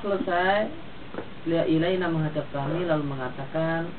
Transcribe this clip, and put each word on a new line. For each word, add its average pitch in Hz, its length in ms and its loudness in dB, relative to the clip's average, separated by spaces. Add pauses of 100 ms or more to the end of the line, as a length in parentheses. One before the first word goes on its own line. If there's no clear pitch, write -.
selesai, 190 640 2 (800)
beliau 165 160 4
ilaina, 170 480 4
menghadap 151 400 0
kami, 151 320 -2
lalu 151 240 2
mengatakan 147 880 -2